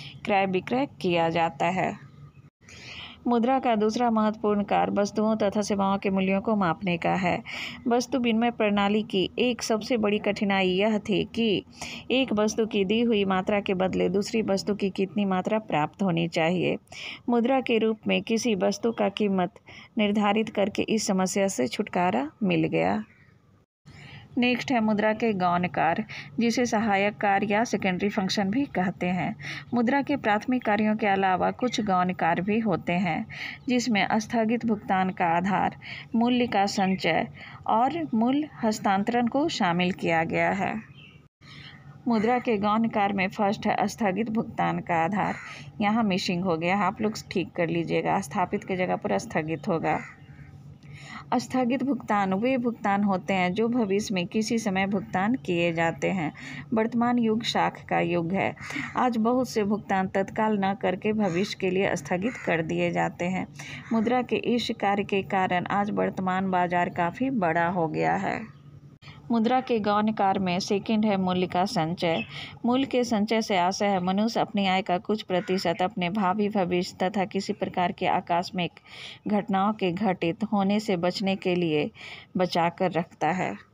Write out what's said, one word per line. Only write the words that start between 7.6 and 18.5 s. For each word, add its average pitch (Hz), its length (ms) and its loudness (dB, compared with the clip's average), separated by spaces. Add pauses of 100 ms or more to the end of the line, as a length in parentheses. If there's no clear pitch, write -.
वस्तु 247 320 0
विनिमय 233 320 2
प्रणाली 208 520 2
की 190 260 0 (100)
एक 240 240 0
सबसे 220 340 0
बड़ी 208 220 2
कठिनाई 202 500 0
यह 208 300 2
थी 185 240 0 (120)
कि 220 280 0 (480)
एक 254 220 2
वस्तु 214 320 2
की 208 200 0
दी 214 160 2
हुई 226 240 2
मात्रा 190 340 0
के 202 140 -2
बदले 180 360 0
दूसरी 202 320 0
वस्तु 196 340 0
की 202 140 -2
कितनी 196 360 -2
मात्रा 190 360 0
प्राप्त 151 420 -2
होनी 170 240 2
चाहिए। 165 500 0 (520)
मुद्रा 247 320 4
के 247 160 0
रूप 220 300 0
में 185 160 2
किसी 226 320 0